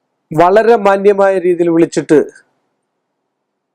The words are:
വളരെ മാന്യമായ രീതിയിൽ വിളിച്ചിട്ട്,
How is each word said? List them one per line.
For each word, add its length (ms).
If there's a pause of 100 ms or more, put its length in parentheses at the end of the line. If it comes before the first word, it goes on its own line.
(360)
വളരെ 400
മാന്യമായ 640
രീതിയിൽ 320
വിളിച്ചിട്ട്, 540 (1500)